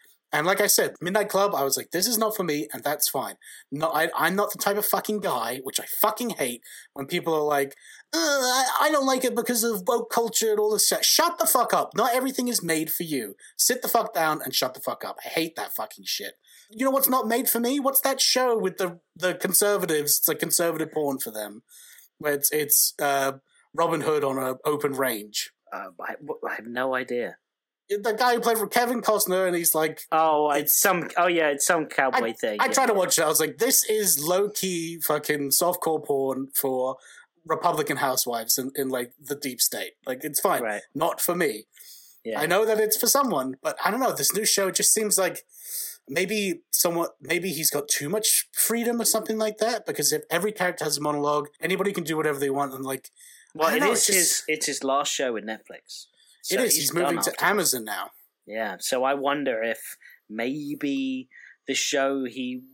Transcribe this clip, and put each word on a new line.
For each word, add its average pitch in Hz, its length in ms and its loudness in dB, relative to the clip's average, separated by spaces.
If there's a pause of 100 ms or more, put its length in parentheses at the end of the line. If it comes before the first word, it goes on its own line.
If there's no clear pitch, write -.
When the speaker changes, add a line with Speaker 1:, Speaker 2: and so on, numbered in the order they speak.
(320)
Speaker 1:
And 151 140 0
like 196 140 2
I 202 60 4
said, 175 340 2
Midnight 196 300 0
Club, 196 240 2
I - 100 0
was 135 140 0
like, - 140 -10
"This 185 140 0
is 233 120 0
not 220 180 0
for 190 60 -2
me," 156 300 -2
and 120 120 -10
that's 147 240 0
fine. 117 280 -4 (360)
No, 156 180 0
I, 160 240 2
I'm 165 220 2
not 202 160 0
the 185 60 -12
type 202 180 0
of 208 80 -2
fucking 208 360 0
guy, 127 420 -2
which - 180 -4
I - 40 -10 (180)
fucking 214 280 0
hate, 123 300 -4 (320)
when 139 140 -10
people 165 260 -2
are 156 80 2
like, 143 340 0 (380)
"Uh, 311 60 -2
I, 262 480 2 (160)
I 302 80 4
don't 277 160 4
like 262 180 2
it 233 100 0
because 233 300 0
of 208 220 -2
woke 233 260 0
culture 226 380 2
and 208 100 2
all 214 120 2
this 202 140 2
shit." - 160 0
Shut - 360 4
the 330 80 2
fuck 247 260 4
up. 175 240 0
Not 240 180 4
everything 254 340 0
is 233 140 -2
made 160 300 0
for 175 120 -4
you. 131 320 -4 (200)
Sit 247 240 2
the 208 80 -6
fuck - 240 2
down 156 300 0
and - 120 -8
shut - 200 0
the - 60 -14
fuck - 220 -6
up. - 220 -10
I - 60 -8
hate 165 260 -2
that - 180 -8
fucking 107 300 -10
shit. - 300 -8 (340)
You 220 160 -4
know 269 60 4
what's 269 180 2
not 254 180 2
made 233 220 0
for 233 120 0
me? 262 200 0
What's 269 220 2
that 269 180 2
show 247 380 2
with 185 180 -2
the, 175 240 -4 (160)
the 180 160 0
conservatives? 180 840 2
It's - 100 2
like 156 120 0
conservative 160 520 0
porn 143 260 -2
for 117 120 -8
them. 107 320 -10 (560)
Where 151 160 -2
it's, 143 180 0
it's, 151 480 2
uh, 139 380 2 (340)
Robin 165 300 0
Hood 151 200 0
on 135 140 0
an 131 200 -2 (100)
open 147 260 0
range. 113 600 -4 (200)
Speaker 2:
Uh, - 260 -10
I, - 180 -8
w-, 151 300 -10
I - 100 -6
have 107 100 -12
no 131 280 -4
idea. 123 440 -4 (500)
Speaker 1:
The 208 240 -2
guy 247 220 2
who 233 80 0
played 233 160 2
for 202 80 -2
Kevin 240 340 2
Costner, 190 460 2
and 180 100 0
he's 170 180 2
like, 160 280 0 (100)
Speaker 2:
Oh, 156 380 4
it's 143 100 2 (120)
Speaker 1:
it's - 60 2
Speaker 2:
some, 175 380 2
oh 175 100 4
yeah, 165 220 2
it's 139 180 0
some 143 200 2
cowboy 131 320 2
Speaker 1:
I, 117 160 -2
Speaker 2:
thing, 107 260 -2
Speaker 1:
I 220 60 2
Speaker 2:
yeah. 220 60 0
Speaker 1:
tried 262 160 4
to 226 40 4
watch 185 260 2
it. - 40 4
I 151 60 2
was 156 120 2
like, 151 160 -2
"This 240 320 4
is 196 340 2
low-key 170 800 -2
fucking 147 520 -2
softcore 170 520 0
porn 135 500 -2
for 131 440 -2 (480)
Republican 156 500 0
housewives 120 600 -2
in, 131 180 -4
in, 131 140 -2
like, 123 280 -4
the 147 180 -8
deep 135 260 -4
state. - 300 -4 (120)
Like, 127 180 -6
it's 143 160 -4
fine. 151 240 2
Speaker 2:
Right. 104 200 -4 (120)
Speaker 1:
Not 156 280 -2
for 170 120 0
me." 160 300 -2 (600)
Speaker 2:
Yeah. 110 140 -4
Speaker 1:
I 151 40 0
know 190 220 4
that 220 120 2
it's 214 200 2
for 247 80 0
someone, 170 560 2
but 156 200 -4
I 180 80 2
don't 233 100 -2
know. 226 120 2
This 139 220 0
new 208 100 -2
show 196 260 2
just 202 220 4
seems 214 240 2
like 185 280 0 (640)
maybe 185 500 0 (100)
somewhat, 170 420 2 (100)
maybe 175 280 -2
he's 151 200 0
got - 180 -2
too 147 220 -2
much - 420 0
freedom 233 480 0
or 220 60 0
something 220 320 0
like 214 200 -2
that, 233 280 -2
because - 260 0
if 151 180 -2
every 180 220 0
character 180 320 -2
has 151 140 0
a - 20 -2
monologue, 147 480 0 (120)
anybody 185 320 0
can 175 120 -4
do 156 140 -2
whatever 151 200 0
they 139 120 0
want, 135 240 -2
and, 135 100 -8
like, 135 260 -8 (440)
Speaker 2:
Well, 160 140 2
Speaker 1:
I - 40 2
don't 262 100 2
Speaker 2:
it - 40 2
Speaker 1:
know, 233 60 4
Speaker 2:
is 226 80 2
Speaker 1:
it's - 80 4
just 202 100 4
Speaker 2:
his, 165 300 2
it's 156 180 -2
his 139 180 -4
last 139 260 2
show 131 220 -2
with 104 120 -6
Netflix. - 600 -14 (440)
Speaker 1:
It 185 60 0
Speaker 2:
So 254 60 2
Speaker 1:
is. 220 120 4
Speaker 2:
he's 156 100 0
Speaker 1:
He's 139 100 -2
moving 143 220 2
Speaker 2:
done 104 80 -4
Speaker 1:
to 180 60 0
Speaker 2:
after - 100 -8
this. - 100 -4
Speaker 1:
Amazon 151 340 0
now. 98 260 -6 (360)
Speaker 2:
Yeah, 104 340 -6
so 127 240 -2
I 135 80 2
wonder 139 500 0
if - 360 -6 (320)
maybe 135 1000 -4 (380)
the 139 80 -2
show 135 500 0
he 127 380 -6 (120)